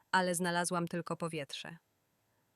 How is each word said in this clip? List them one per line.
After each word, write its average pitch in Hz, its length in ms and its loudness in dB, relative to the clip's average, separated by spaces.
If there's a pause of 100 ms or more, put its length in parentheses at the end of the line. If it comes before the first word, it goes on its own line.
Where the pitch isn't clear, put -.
(100)
ale 180 240 4
znalazłam 175 540 2
tylko 170 280 -4
powietrze. 160 600 -8 (800)